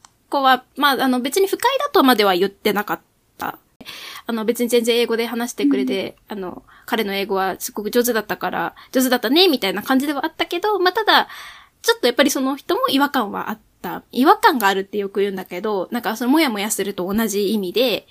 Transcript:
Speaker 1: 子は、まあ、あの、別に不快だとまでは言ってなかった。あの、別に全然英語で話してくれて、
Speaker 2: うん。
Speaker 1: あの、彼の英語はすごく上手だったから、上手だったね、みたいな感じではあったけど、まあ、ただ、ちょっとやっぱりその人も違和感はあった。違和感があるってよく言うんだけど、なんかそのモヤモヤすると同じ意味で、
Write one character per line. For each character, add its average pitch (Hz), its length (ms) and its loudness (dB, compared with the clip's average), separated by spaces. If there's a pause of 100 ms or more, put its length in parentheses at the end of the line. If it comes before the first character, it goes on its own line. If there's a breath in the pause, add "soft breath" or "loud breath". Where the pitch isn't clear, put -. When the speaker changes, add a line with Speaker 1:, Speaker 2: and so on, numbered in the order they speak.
(300)
Speaker 1:
子 285 140 0
は、 262 220 2 (100)
ま 277 220 2
あ、 - 60 -2
あ 269 40 2
の、 254 140 0
別 269 160 -4
に 392 100 4
不 392 100 -2
快 539 220 0
だ 571 100 -4
と 349 140 4
ま 254 120 6
で 208 100 4
は 190 100 4
言 190 140 2
っ - 20 -10
て - 220 -2
な 202 100 -2
か 170 120 -6
っ - 40 -8 (380)
た。 - 200 -8 (680 loud breath)
あ - 60 -6
の、 220 140 -4
別 233 180 0
に 233 60 0
全 240 140 4
然 233 140 2
英 240 80 2
語 226 120 0
で 233 100 -2
話 233 240 -6
し - 20 -18
て - 120 0
く 277 120 4
れ 262 80 0
て、 196 320 -4 (120)
Speaker 2:
う 220 60 -10
ん。 - 20 -8
Speaker 1:
あ 196 40 -8
の、 - 220 -10 (220 soft breath)
彼 226 180 -2
の 196 100 -4
英 196 120 -2
語 196 100 -2
は 190 240 -2
す - 120 -8
ご 214 120 -8
く 208 80 -4
上 247 120 4
手 240 100 0
だ 220 80 0
っ 208 40 -12
た 185 120 -6
か 180 120 -6
ら、 170 260 -6 (160 soft breath)
上 262 100 2
手 254 80 2
だ 247 80 4
っ - 20 -10
た 214 100 -2
ね、 339 180 6
み 285 120 4
た 190 100 -2
い 185 40 -2
な 196 80 -4
感 262 180 2
じ 285 80 -2
で 302 60 -2
は 285 120 -4
あ - 40 -4
っ - 60 -10
た 339 100 -2
け 349 140 -4
ど、 415 200 0
ま 359 120 2
あ、 - 20 -6
た 440 120 0
だ、 311 220 4 (540 loud breath)
ち 453 120 0
ょ - 40 -2
っ - 20 -20
と - 80 2
や 240 60 2
っ - 20 -18
ぱ 294 80 4
り 285 60 4
そ 285 120 -2
の 262 140 -2
人 349 200 -4
も 523 140 0
違 269 100 2
和 285 100 2
感 220 220 -2
は 185 180 -8
あ 214 40 -8
っ 214 60 -12 (220)
た。 175 300 -10
違 254 140 2
和 403 120 6
感 392 220 2
が 202 80 2
あ 196 60 4
る 196 80 -2
っ - 20 -10
て 202 160 -8
よ 196 100 -6
く 196 120 -2
言 202 80 0
う - 20 -4
ん 190 40 -8
だ 185 100 -10
け 180 160 -10
ど、 208 300 -4
な 240 80 -6
ん - 40 -6
か 214 120 -4
そ 240 100 -6
の 247 60 2
モ 311 80 6
ヤ 311 120 2
モ 208 80 -4
ヤ 202 100 -4
す - 140 -2
る 196 100 -4
と 180 180 -4
同 220 160 0
じ 196 240 -2
意 220 60 0
味 180 160 -4
で、 220 380 0